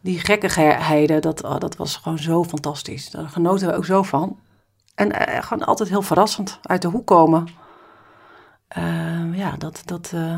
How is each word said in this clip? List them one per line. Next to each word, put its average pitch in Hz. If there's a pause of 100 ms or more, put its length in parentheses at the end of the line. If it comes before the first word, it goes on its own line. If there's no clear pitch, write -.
die 180
gekkigheden, 156
dat, 156
oh, 135
dat 165
was 151
gewoon 160
zo 165
fantastisch. 147
Daar 156
genoten 180
we 165
ook -
zo 190
van. 190 (580)
En, 208 (160)
eh, -
gewoon -
altijd 202
heel 196
verrassend 196
uit 185
de 185
hoek 170
komen. 165 (1200)
Ehm, 170
ja, 185
dat, 160
dat, 175
eh, 165